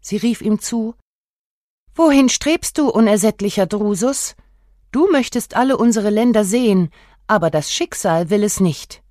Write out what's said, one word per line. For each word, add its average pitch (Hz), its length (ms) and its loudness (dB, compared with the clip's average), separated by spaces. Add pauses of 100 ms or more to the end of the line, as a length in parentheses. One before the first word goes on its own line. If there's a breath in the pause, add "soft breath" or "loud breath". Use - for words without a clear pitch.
Sie 202 160 -8
rief 226 240 -2
ihm 214 180 -2
zu: 226 360 -6 (960)
"Wohin 277 360 4
strebst - 480 -4
du, 294 120 0
unersättlicher 202 760 0
Drusus? 208 680 -4 (560)
Du 339 200 2
möchtest 247 440 -2
alle 254 220 2
unsere 220 340 2
Länder 220 340 2
sehen, 196 460 2 (340 soft breath)
aber 170 240 0
das 156 240 -4
Schicksal 175 560 -2
will 208 140 0
es 208 160 -4
nicht. - 520 -2